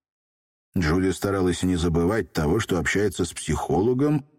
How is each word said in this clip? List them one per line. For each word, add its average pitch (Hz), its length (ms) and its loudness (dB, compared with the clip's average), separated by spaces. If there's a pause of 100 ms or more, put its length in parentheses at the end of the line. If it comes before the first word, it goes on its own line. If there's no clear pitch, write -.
(760)
Джуди 92 360 2
старалась 92 520 0
не 92 120 2
забывать 85 580 0
того, 82 260 0
что 92 200 -2
общается 95 440 -2
с - 100 -4
психологом 127 920 0 (140)